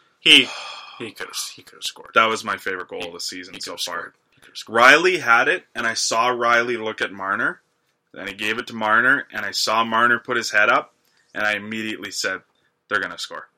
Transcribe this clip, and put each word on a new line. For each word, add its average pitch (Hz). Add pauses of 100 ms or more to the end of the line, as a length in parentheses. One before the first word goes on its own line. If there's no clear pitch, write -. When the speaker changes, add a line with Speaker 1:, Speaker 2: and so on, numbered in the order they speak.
(200)
Speaker 1:
he, 147 (260)
Speaker 2:
<sighs> -
Speaker 1:
he 113
could've, - (200)
he -
could've -
scored. -
Speaker 2:
That 113
was 110
my 101
favorite 92
goal 95
Speaker 1:
He, 101
Speaker 2:
of 85
the 87
season 90
Speaker 1:
he 87
Speaker 2:
so 95
Speaker 1:
could've 87
Speaker 2:
far. 87
Speaker 1:
scored. - (220)
He -
could've -
scored. 107
Speaker 2:
Riley 156
had 123
it, 175 (100)
and 117
I 113
saw 117
Riley 120
look 110
at 101
Marner, 104 (540)
and 92
he 95
gave 107
it 113
to 117
Marner, 113
and 107
I 98
saw 110
Marner 117
put 120
his 113
head 107
up, 135 (400)
and 104
I 107
immediately 107
said, 95 (480)
"They're 101
gonna 87
score." -